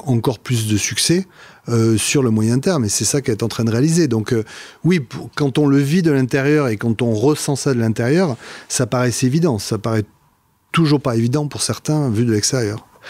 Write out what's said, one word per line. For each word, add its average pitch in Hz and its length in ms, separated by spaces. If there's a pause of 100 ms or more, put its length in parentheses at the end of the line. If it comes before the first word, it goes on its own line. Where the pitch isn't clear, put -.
encore 120 320
plus 113 280
de 107 100
succès, 165 500 (420)
euh, 113 260
sur 135 280
le 117 80
moyen 110 280
terme. 156 240
Et 101 60
c'est - 160
ça 143 160
qu'elle 113 140
est 107 80
en 113 40
train 113 160
de 113 80
réaliser. 160 360
Donc, 113 260
euh, 110 100 (400)
oui, 175 160
pour, - 360
quand 143 240
on 147 80
le 139 100
vit 143 240
de 160 100
l'intérieur 139 560
et 110 80
quand 117 280
on 117 100
ressent 143 420
ça 135 180
de 120 60
l'intérieur, 120 560 (320)
ça 123 200
paraît 123 340
évident. 131 380
Ça - 180
paraît 110 260 (720)
toujours 151 260
pas 127 160
évident 123 320
pour 120 140
certains, 147 480
vu 113 160
de 113 80
l'extérieur. 107 520 (240)